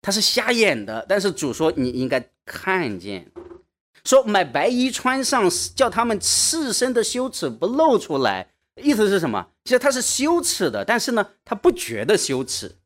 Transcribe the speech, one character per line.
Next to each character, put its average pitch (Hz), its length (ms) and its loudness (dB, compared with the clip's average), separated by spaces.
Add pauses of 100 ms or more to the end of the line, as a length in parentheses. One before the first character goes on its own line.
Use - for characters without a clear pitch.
他 202 80 -4
是 208 100 0
瞎 233 300 0
眼 190 340 2
的， 110 240 -8
但 196 120 2
是 190 100 0
主 143 220 -4
说 156 240 2
你 123 140 0
应 127 180 -2
该 127 200 -2 (160)
看 160 540 -4
见。 95 320 -10 (720)
说 262 200 6
买 202 200 2
白 143 240 0
衣 254 220 2
穿 262 320 -2
上， 220 280 2 (240)
叫 247 160 2
他 233 140 0
们 220 160 -2
赤 - 520 0
身 247 220 0
的 233 80 2
羞 254 260 -2
耻 147 220 -4
不 127 160 -4
露 269 320 4
出 139 200 -2
来。 98 300 0 (280)
意 285 180 2
思 208 140 4
是 190 100 2
什 170 100 0
么？ 98 220 -4 (140)
其 - 60 -6
实 247 80 4
他 269 120 4
是 254 100 -2
羞 320 400 0
耻 190 300 -2
的， 104 140 -6
但 233 140 0
是 240 140 -2
呢， 214 200 0 (120)
他 226 120 -6
不 349 160 4
觉 113 320 -6
得 180 120 4
羞 135 280 -2
耻。 - 420 -10